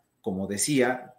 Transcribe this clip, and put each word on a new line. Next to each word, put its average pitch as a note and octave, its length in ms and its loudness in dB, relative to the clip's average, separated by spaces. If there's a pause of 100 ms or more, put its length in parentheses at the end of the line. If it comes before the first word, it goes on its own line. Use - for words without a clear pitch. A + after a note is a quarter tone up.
(200)
como G2 260 -4
decía, B2 720 0